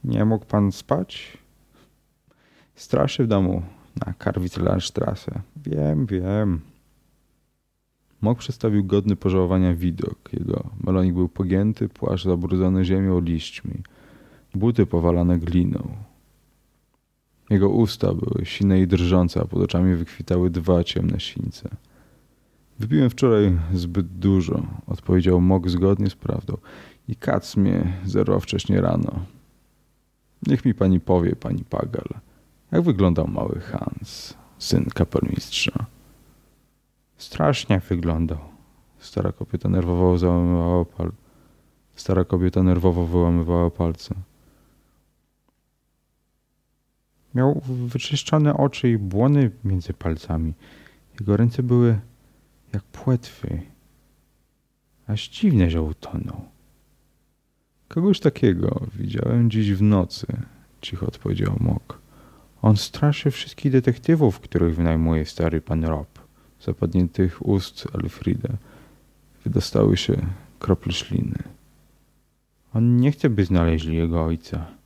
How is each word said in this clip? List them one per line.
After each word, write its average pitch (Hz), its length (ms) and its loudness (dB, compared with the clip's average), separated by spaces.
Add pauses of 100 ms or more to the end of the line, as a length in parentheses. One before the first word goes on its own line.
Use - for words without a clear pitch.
Nie 110 220 -2
mógł 110 200 0
pan 101 260 2
spać?” - 680 -6 (1400)
„Straszy - 480 0
w 117 40 0
domu 92 340 0 (440)
na 101 80 -8
Karwitz-Landstraße”. - 1300 -4 (260)
„Wiem, 76 400 -2
wiem”. 95 560 -2 (1600)
Mok 117 160 2
przedstawił 104 460 0
godny 98 320 2
pożałowania 92 580 2
widok. 87 600 -4
Jego - 360 -4 (140)
melonik 92 300 2
był 90 160 0
pogięty, 98 600 -2
płaszcz - 360 -4
zabrudzony 92 600 2
ziemią, 95 340 2
liśćmi, - 540 -6 (840)
buty 110 300 2
powalane 87 540 2
gliną. 87 520 0 (1600)
Jego 98 200 4
usta 101 440 2
były - 320 -2
sine 95 360 2
i 92 60 4
drżące, 90 540 2
a 85 40 0
pod 92 160 -2
oczami 90 340 2
wykwitały 90 540 -2
dwa 87 340 2
ciemne 87 360 -2
sińce. - 500 -10 (1120)
„Wypiłem 123 300 2
wczoraj 104 480 4 (160)
zbyt 87 340 -2
dużo”, 92 540 0 (260)
odpowiedział 92 540 2
Mok 92 280 2
zgodnie 98 400 2
z - 60 -8
prawdą. - 420 -6 (500)
„I 113 80 -8
kac - 420 -2
mnie 92 360 2 (120)
zerwał 98 340 0
wcześnie 95 420 -2
rano”. 85 380 -2 (1300)
„Niech 135 180 0
mi 120 80 4
pani 95 260 4
powie, 87 360 2
pani - 280 -6
Pagel, - 440 -6 (640)
jak 170 100 2
wyglądał 92 460 2
mały - 320 -4
Hans, - 760 -12 (240)
syn - 280 0
kapelmistrza?” - 1000 -2 (1300)
„Strasznie - 640 -2
wyglądał”. 82 600 -2 (600)
Stara 95 320 -4
kobieta - 380 -6
nerwowo 90 480 2
załamywała 87 680 2
pal-, 85 260 -8 (840)
stara 92 280 0
kobieta 92 400 2
nerwowo 87 420 4
wyłamywała 85 640 2
palce. 85 460 -4 (3250)
„Miał 135 300 2
wyczyszczone 131 920 0
oczy 139 320 2
i 113 80 4
błony 110 540 2 (120)
między 95 300 -2
palcami. 82 600 -4 (680)
Jego 101 180 0
ręce 117 260 0
były 120 360 4 (760)
jak 98 100 -6
płetwy. - 800 -4 (1500)
Aż 107 220 -6
dziwne, 113 400 4
że 80 120 0
utonął”. - 600 -8 (1500)
„Kogoś 180 320 0
takiego - 600 0 (140)
widziałem 117 560 0
dziś 107 220 0
w 95 80 0
nocy”, 101 460 2 (540)
cicho - 260 -6
odpowiedział 98 520 -2
Mok. - 400 -2 (640)
„On 107 160 4
straszy - 540 0
wszystkich - 400 -4
detektywów, 131 680 2
których 85 360 0
wynajmuje 80 500 2
stary 82 360 -2
pan 82 220 -2
Rob”. 80 360 -4 (400)
Z - 60 -18
zapadniętych 90 800 -2
ust - 480 -2
Elfriede - 640 -4 (840)
wydostały 101 540 2
się - 200 -2 (420)
krople - 340 -2
śliny. - 500 -6 (1300)
„On 120 240 4
nie 131 140 4
chce, 143 180 0
by 101 160 2
znaleźli 82 500 2
jego 82 300 0
ojca. 82 400 -6 (200)